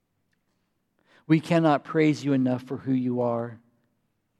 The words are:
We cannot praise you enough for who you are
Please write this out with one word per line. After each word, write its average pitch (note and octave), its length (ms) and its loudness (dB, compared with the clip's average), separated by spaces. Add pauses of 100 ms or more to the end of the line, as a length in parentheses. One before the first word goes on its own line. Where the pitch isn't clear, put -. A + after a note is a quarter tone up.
(1300)
We D#3 140 4
cannot D#3+ 420 2
praise D3+ 400 0
you C#3 80 -2
enough B2+ 320 0
for C3+ 140 -10
who C3 160 -4
you B2 280 -2
are A#2 380 -4 (800)